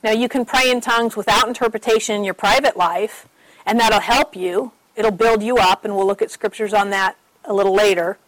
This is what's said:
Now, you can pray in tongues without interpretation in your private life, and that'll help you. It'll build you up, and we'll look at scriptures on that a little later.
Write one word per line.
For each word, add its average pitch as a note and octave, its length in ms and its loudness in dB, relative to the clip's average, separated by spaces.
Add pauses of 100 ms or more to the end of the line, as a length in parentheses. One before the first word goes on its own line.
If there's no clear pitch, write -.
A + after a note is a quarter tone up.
Now, A3 100 0
you A#3 140 0
can A#3+ 200 -2
pray C4 240 0
in B3 100 -2
tongues A#3 360 -2
without G#3+ 300 0
interpretation A3+ 680 -2
in G#3 80 -4
your F#3+ 80 -4
private A#3 460 0
life, F3+ 500 -2 (380)
and A3 120 0
that'll A3 220 4
help C4+ 340 0
you. F#3 380 -4 (240)
It'll G#3+ 140 0
build A3 320 2
you A#3+ 160 0
up, G#3+ 260 2
and G#3 100 -6
we'll G3 120 0
look G3 160 -2
at - 80 -4
scriptures G#3 420 -6
on G3+ 180 2
that F#3+ 260 -2 (280)
a A3 80 -6
little G3 220 2
later. G3 420 2 (120)